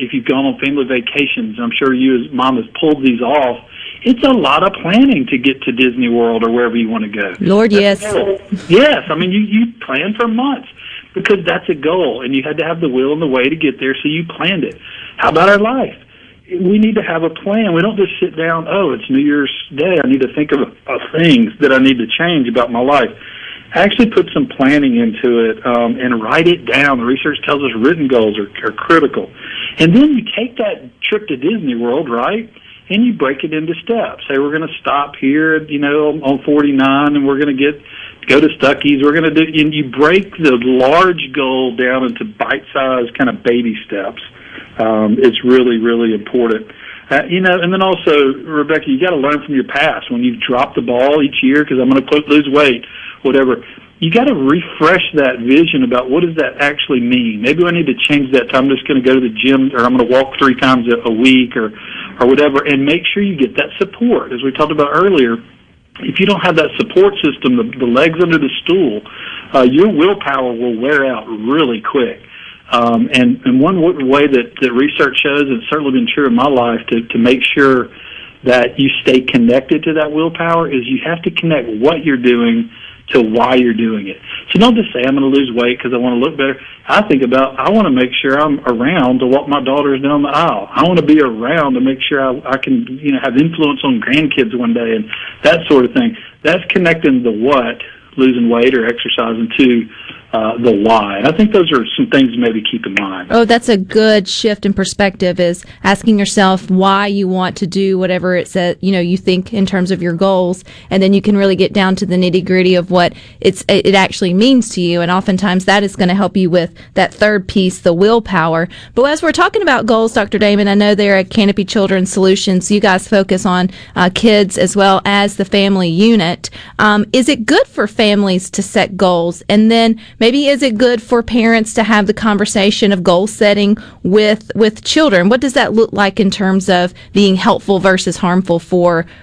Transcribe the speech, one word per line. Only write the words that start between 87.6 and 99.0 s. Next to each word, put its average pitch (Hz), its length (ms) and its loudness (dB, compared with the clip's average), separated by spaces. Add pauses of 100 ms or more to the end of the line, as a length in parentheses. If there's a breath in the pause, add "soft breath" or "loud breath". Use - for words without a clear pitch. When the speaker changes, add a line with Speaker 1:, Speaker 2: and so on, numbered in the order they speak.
Speaker 1:
"I 147 100 0
wanna 202 200 2
make 127 240 0
sure 139 260 0
I'm 151 200 0
around 127 580 0
to 131 80 0
walk 143 220 0
my 139 120 0
daughters 139 400 0
down 143 220 0
the 240 80 -2
aisle. 147 420 0
I 156 160 2
wanna 175 140 2
be 151 180 4
around 135 540 0
to 123 60 -2
make 131 200 0
sure 139 220 -2
I, 131 240 -2
I 131 100 -2
can, 127 300 -2 (160)
you 147 100 -2
know, 131 100 0
have 127 140 -2
influence 151 480 0
on 123 160 0
grandkids 131 540 -2
one 120 180 -2
day," 113 240 -2
and 107 140 -6 (320 loud breath)
that 165 260 2
sort 135 160 6
of 120 80 -2
thing. 117 240 0 (260 loud breath)
That's 175 280 0
connecting 165 520 2
the 117 100 0
what, 117 500 0 (340 loud breath)
losing 123 320 2
weight 120 260 2
or 113 120 0
exercising, 117 720 -4